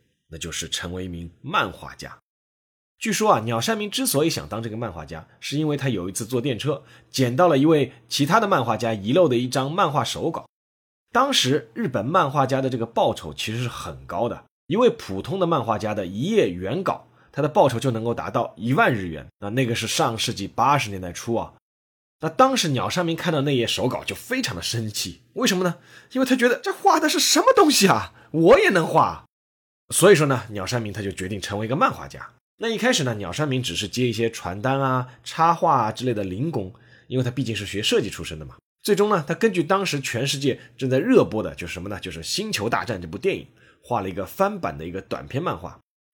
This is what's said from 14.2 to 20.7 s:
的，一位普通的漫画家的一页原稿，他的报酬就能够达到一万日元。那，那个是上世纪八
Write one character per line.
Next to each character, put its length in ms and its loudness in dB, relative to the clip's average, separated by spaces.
的， 160 -8
一 80 -2
位 140 6
普 320 -4
通 180 -4
的 80 2
漫 160 0
画 140 0
家 160 -4
的 120 -4
一 260 -6
页 180 4
原 340 -4
稿， 240 -4
他 100 -4
的 60 2
报 220 4
酬 100 -4
就 120 0
能 120 -4
够 100 -2
达 160 -8
到 280 -2
一 160 -2
万 200 4
日 140 -4
元。 180 -10
那， 120 -8
那 140 0
个 80 0
是 140 -2
上 300 0
世 160 -2
纪 140 -6
八 300 2